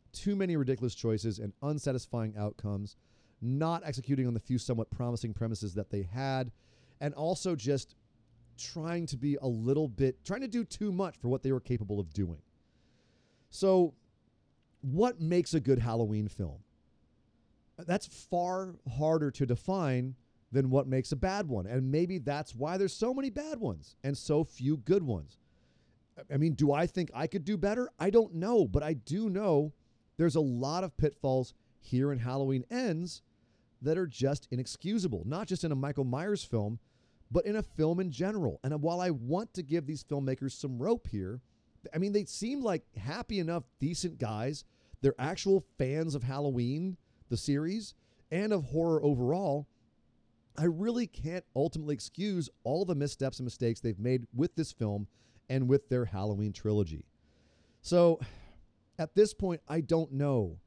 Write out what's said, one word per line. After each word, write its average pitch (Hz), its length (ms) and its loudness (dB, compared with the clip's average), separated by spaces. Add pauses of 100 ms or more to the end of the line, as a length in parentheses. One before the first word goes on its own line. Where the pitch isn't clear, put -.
(140)
too 202 220 -2
many 190 200 0
ridiculous 127 400 0
choices 110 440 0
and 104 220 -6
unsatisfying 127 760 -2
outcomes, 104 580 -4 (460)
not 156 440 0
executing 131 420 0
on 120 60 0
the 113 60 -2
few 127 180 -2
somewhat 113 320 -2
promising 120 440 -4
premises 107 400 -4
that 101 160 -6
they 101 140 -4
had, 131 480 -4 (500)
and 147 120 -4
also 170 420 -2
just 135 400 -2 (640)
trying 170 480 -6
to 139 120 -6
be 139 240 0
a 135 60 -2
little 127 400 2
bit, 127 360 0
trying 220 180 -4
to 269 60 -4
do 226 160 -2
too 208 280 -4
much 185 260 -2
for 123 100 -6
what 131 160 0
they 135 80 2
were 131 80 2
capable 107 400 -2
of 82 140 -6
doing. 85 280 -4 (1080)
So 185 440 4 (880)
what 175 380 2
makes 170 340 2
a 165 60 4
good 131 200 4
Halloween 107 480 0
film? 82 320 -6 (1160)
That's 180 300 -2
far 180 680 -2 (220)
harder 151 340 4
to 139 140 0
define 131 720 0 (360)
than 135 180 4
what 135 180 4
makes 131 240 0
a 147 60 -2
bad 190 320 0
one. 101 160 -2
And 131 260 0
maybe 175 280 0
that's 143 360 -6
why 151 220 -2
there's 196 160 0
so 240 200 0
many 269 160 -2
bad 294 300 -6
ones 98 440 -6
and 139 140 -4
so 156 280 2
few 143 320 -2
good 175 260 2
ones. 95 340 -4 (960)
I 139 60 0
mean, 156 160 2
do 143 180 4
I 156 160 4
think 170 260 -4
I 135 140 -4
could 180 160 -4
do 196 140 -2
better? 208 320 0 (100)
I 180 100 2
don't 214 260 6
know, 196 300 4
but 107 180 2
I 156 100 0
do 180 360 -2
know 175 440 2 (440)
there's 160 180 4
a 160 60 4
lot 139 420 0
of 180 120 -8
pitfalls 131 580 2 (260)
here 135 340 0
in 127 60 -2
Halloween 131 520 0
Ends 185 500 -2 (600)
that 156 160 0
are 185 100 -2
just 135 440 -2
inexcusable, 131 720 -2
not 160 220 -4
just 185 160 -4
in 160 80 0
a 143 40 0
Michael 139 300 -2
Myers 160 380 -2
film, 110 360 -2 (520)
but 165 140 4
in 208 120 0
a 214 60 -2
film 160 360 0
in 185 120 -2
general. 170 520 -2
And 147 180 -2
while 170 200 0
I 180 80 0
want 151 460 -2
to 185 80 -6
give 151 220 -2
these 147 180 -6
filmmakers 135 480 -2
some 131 280 -6
rope 226 280 0
here, 101 340 -6 (520)
I 156 40 -2
mean, 196 160 0
they 202 120 2
seem 254 360 -6
like 202 220 0 (120)
happy 175 440 -6
enough, 165 240 -2 (160)
decent 165 380 -4
guys. 117 460 -4 (380)
They're 135 180 6
actual 185 460 2 (120)
fans 147 380 0
of 127 80 -4
Halloween, 139 760 -2 (320)
the 120 80 0
series, 165 560 -2 (380)
and 208 220 0
of 175 120 2
horror 160 380 2
overall. 147 640 2 (920)
I 151 60 0
really 214 420 2
can't 165 380 -8 (120)
ultimately 147 380 0
excuse 180 560 -4 (140)
all 156 220 0
the 175 100 0
missteps 139 440 -2
and 131 60 -4
mistakes 117 360 -2
they've 104 180 -2
made 120 340 0
with 147 220 0
this - 160 -2
film 104 360 -2 (420)
and 131 180 2
with 139 220 4
their 123 160 2
Halloween 104 480 -2
trilogy. 95 520 0 (760)
So, 170 380 6 (800)
at 156 180 -4
this 208 180 8
point, 180 340 -2
I 160 140 0
don't 156 320 2
know 127 540 0